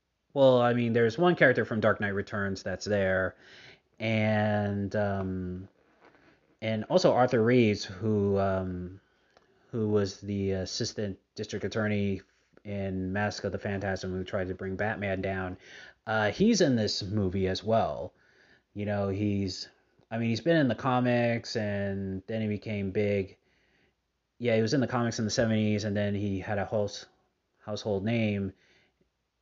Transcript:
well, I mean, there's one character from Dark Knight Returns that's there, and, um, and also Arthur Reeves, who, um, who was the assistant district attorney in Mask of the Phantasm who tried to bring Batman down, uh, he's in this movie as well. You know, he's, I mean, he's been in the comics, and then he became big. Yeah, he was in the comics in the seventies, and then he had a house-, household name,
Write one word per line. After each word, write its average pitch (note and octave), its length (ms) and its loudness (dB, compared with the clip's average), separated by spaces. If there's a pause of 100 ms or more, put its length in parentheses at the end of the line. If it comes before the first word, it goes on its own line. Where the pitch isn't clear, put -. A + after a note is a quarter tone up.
(340)
well, C3 280 8
I A#2+ 120 4
mean, A#2 200 2
there's A#2 240 4
one F3 180 4
character B2 300 6
from A2 140 -2
Dark G#2 200 4
Knight G2+ 140 -2
Returns G2 500 -4
that's F#2 220 -6
there, F#2+ 500 0 (640)
and, G#2+ 960 0
um, F#2+ 720 -4 (920)
and A2 240 -2
also D#3+ 280 4
Arthur B2 300 4
Reeves, A#2 400 6
who, G2+ 540 0
um, F#2 600 -2 (720)
who A2 180 -2
was G2+ 300 2
the G2 320 -2
assistant G2 640 -4 (180)
district G#2+ 300 -8
attorney G2+ 560 -2 (420)
in F#2+ 500 -6
Mask G#2 300 -2
of G2+ 80 -4
the F#2+ 60 -6
Phantasm F#2+ 540 -4
who F#2 120 -6
tried F#2 260 -6
to F#2 60 -8
bring F#2+ 200 -8
Batman G2 460 -4
down, F#2+ 360 -6 (480)
uh, A2 260 0
he's G3+ 300 4
in C#3 140 4
this G#2+ 280 0
movie F#2+ 440 0
as F#2 160 -4
well. F#2 500 0 (600)
You G#2 120 -6
know, G2+ 240 -2
he's, G2 580 -2 (440)
I A2+ 60 -4
mean, A#2 120 0
he's A2 120 0
been E3 160 4
in D3 100 4
the A2+ 80 0
comics, A#2+ 800 0
and G2 720 -4
then A2 140 -4
he G#2+ 60 -2
became G2+ 440 -4
big. G2+ 460 0 (1000)
Yeah, A#2 160 2
he A2 60 4
was A2 120 2
in C#3+ 80 2
the A2+ 60 2
comics A#2 320 -2
in A2+ 60 0
the G#2 60 -2
seventies, G#2+ 520 2
and G#2 140 -2
then G#2 160 0
he G2+ 260 -2
had G2 200 -4
a F#2+ 60 -2
house-, G#2 420 -4 (580)
household G#2 400 -4
name, G#2 480 0 (880)